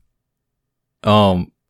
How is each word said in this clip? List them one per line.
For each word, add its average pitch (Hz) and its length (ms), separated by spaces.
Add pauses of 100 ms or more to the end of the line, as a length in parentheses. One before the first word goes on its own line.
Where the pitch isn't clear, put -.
(1040)
Um, 101 480 (180)